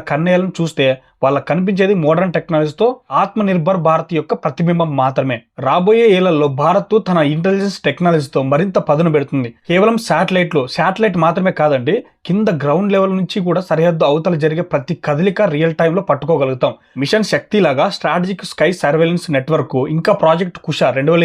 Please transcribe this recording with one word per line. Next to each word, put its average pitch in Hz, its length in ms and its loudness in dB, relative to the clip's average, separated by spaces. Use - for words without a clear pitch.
కన్నేయాలని 180 480 0
చూస్తే 156 260 -2
వాళ్ళకు 135 260 0
కనిపించేది 190 520 0
మోడర్న్ 165 340 0
టెక్నాలజీతో 156 500 -2
ఆత్మనిర్భర్ 190 640 0
భారత్ 160 320 0
యొక్క - 240 -4
ప్రతిబింబం 170 480 -2
మాత్రమే. 131 360 0
రాబోయే 196 400 4
ఏళ్లలో 165 320 2
భారత్ 190 340 0
తన 180 100 2
ఇంటెలిజెన్స్ 190 520 -2
టెక్నాలజీతో 151 560 0
మరింత 180 260 0
పదును 156 280 2
పెడుతుంది. 135 320 -2
కేవలం 208 260 2
శాటిలైట్లు, 170 560 0
శాటిలైట్ 185 480 0
మాత్రమే 180 360 0
కాదండి, 147 340 2
కింద 214 200 0
గ్రౌండ్ 175 320 0
లెవెల్ 190 240 2
నుంచి 185 200 -4
కూడా 175 120 0
సరిహద్దు 160 400 2
అవతల 165 340 0
జరిగే 160 280 0
ప్రతి 143 240 -4
కదలిక 180 340 0
రియల్ 160 260 0
టైమ్ 165 180 2
లో 185 120 -4
పట్టుకోగలుగుతాం. 135 640 0
మిషన్ 208 300 0
శక్తి - 340 0
లాగా 143 200 2
స్ట్రాటజిక్ 180 540 -2
స్కై 156 180 0
సర్వేలెన్స్ 165 440 0
నెట్వర్క్, 139 420 -2
ఇంకా - 180 2
ప్రాజెక్ట్ 170 440 0
కుష 165 140 -2
రెండు 147 160 2
వేల 170 100 4